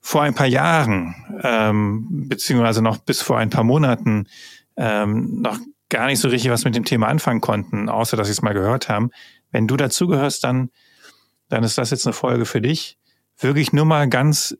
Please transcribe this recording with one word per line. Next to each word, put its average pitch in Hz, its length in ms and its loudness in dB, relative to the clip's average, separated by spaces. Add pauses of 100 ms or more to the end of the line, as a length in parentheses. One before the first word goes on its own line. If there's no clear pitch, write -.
vor 147 220 0
ein 143 100 0
paar 139 140 2
Jahren, 127 640 2 (300)
ähm, 110 840 0
beziehungsweise 117 520 2
noch 113 180 0
bis - 220 -4
vor - 160 0
ein 113 120 0
paar 110 160 2
Monaten, 117 640 2 (500)
ähm, 104 640 -2
noch 110 180 -4 (300)
gar 117 180 0
nicht 135 120 0
so 131 100 2
richtig 120 220 2
was 117 120 0
mit 120 120 0
dem 117 100 0
Thema 113 220 2
anfangen 131 340 0
konnten, 110 480 -2
außer 113 260 -2
dass 104 120 0
sie 104 40 -2
es 98 100 -2
mal 107 120 0
gehört 104 340 0
haben, 110 240 -2 (400)
wenn 110 160 0
du 131 80 0
dazugehörst, 139 680 0
dann, 127 260 0 (800)
dann 113 140 0
ist 110 140 -2
das 120 120 -2
jetzt 131 160 -4
eine 117 80 -2
Folge 123 320 -2
für 113 160 -4
dich. 147 360 -4 (420)
Wirklich 139 340 0
nur 147 120 4
mal 151 220 2
ganz 135 520 0